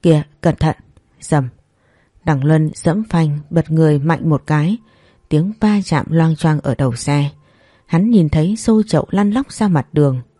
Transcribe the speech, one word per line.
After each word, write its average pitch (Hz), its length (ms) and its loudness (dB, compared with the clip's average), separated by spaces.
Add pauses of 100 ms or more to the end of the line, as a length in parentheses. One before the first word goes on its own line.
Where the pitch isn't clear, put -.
"Kìa, 156 220 2 (180)
cẩn 160 140 0
thận!" 156 200 -2 (460)
Dầm. 135 280 -2 (760)
Đằng 143 180 -2
Luân 156 320 2
giẫm 190 280 -2
phanh, 156 360 -2 (100)
bật 160 220 -2
người 156 280 2
mạnh 160 300 -2
một 143 160 0
cái, 156 320 -2 (520)
tiếng 170 300 -2
va 208 260 2
chạm 151 240 -2
loang 160 260 2
choang 151 240 0
ở 131 160 -4
đầu 127 200 -2
xe. 143 340 -2 (560)
Hắn 185 240 0
nhìn 175 200 4
thấy 165 260 0
xô 220 280 2
chậu 165 280 0
lăn 202 200 0
lóc 262 200 -4
ra 214 160 -2
mặt 156 260 0
đường. 139 280 0 (180)